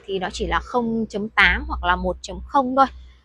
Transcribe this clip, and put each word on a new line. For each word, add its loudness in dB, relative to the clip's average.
thì -4
nó -4
chỉ -6
là 0
không -2
chấm -6
tám 4
hoặc -6
là 2
một -2
chấm -12
không 2
thôi. 8